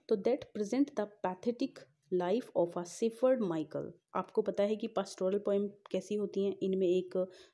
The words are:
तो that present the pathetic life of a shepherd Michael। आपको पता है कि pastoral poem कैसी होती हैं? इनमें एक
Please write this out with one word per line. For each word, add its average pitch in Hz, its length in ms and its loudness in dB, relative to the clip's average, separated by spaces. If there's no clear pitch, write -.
तो 220 80 2
that 233 240 2
present 240 380 0
the 208 120 -2
pathetic 233 460 -2
life 185 340 2
of 175 140 2
a 175 120 -4
shepherd 233 580 2
Michael। 160 500 -2
आपको 185 260 0
पता 202 220 0
है 214 120 2
कि 220 120 -4
pastoral 196 520 -2
poem 202 280 0
कैसी - 480 -6
होती 196 280 -2
हैं? 196 200 -2
इनमें 190 240 2
एक 185 420 0